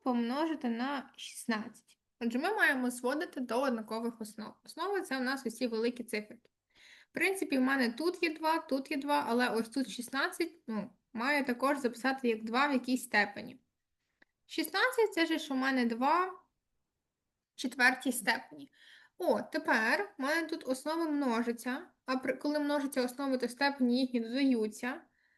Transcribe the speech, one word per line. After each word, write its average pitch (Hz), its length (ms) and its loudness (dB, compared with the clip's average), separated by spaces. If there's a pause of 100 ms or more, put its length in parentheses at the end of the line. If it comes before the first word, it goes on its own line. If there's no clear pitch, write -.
помножити 254 640 0
на 247 480 -4
шістнадцять. - 840 -8 (220)
Отже, 233 180 -2
ми 370 160 0
маємо 285 360 2
зводити 294 500 -2
до 240 220 0
однакових 233 580 -2
основ. 214 320 -10 (120)
Основа — 370 380 -2
це 269 160 -4
у - 20 -2
нас 262 260 -2
усі 233 200 -2
великі 233 380 -2
циферки. - 460 -8 (600)
В - 40 -20
принципі, 349 440 0
в 254 40 4
мене 262 300 2
тут 339 300 0
є 311 120 0
два, 311 240 2
тут 277 320 -2
є 311 60 0
два, 285 320 2
але 240 200 4
ось 226 200 0
тут 269 220 -2
шістнадцять, 330 640 -2 (140)
ну, 214 240 -4 (220)
маю 269 320 0
також 269 340 2
записати 254 500 0
як 220 160 0
два 240 220 2
в 294 60 2
якійсь 247 320 0
степені. - 560 -2 (880)
Шістнадцять — 415 680 2
це 330 120 4
ж 311 280 -2
у - 20 0
мене 262 280 2
два 269 420 2
в 370 140 -10 (1120)
четвертій 262 580 2
степені. 247 580 -4 (480)
О, 269 240 2
тепер 311 760 0
в 277 40 -4
мене 320 240 2
тут 320 220 -6
основи 311 420 -2
множаться, 247 720 0 (220)
а 254 120 -2
при, 262 200 -2
коли 294 220 0
множаться 285 460 0
основи, 262 340 -2
то 240 100 -2
степені 262 520 2
їхні 254 200 0
додаються. 247 800 0 (380)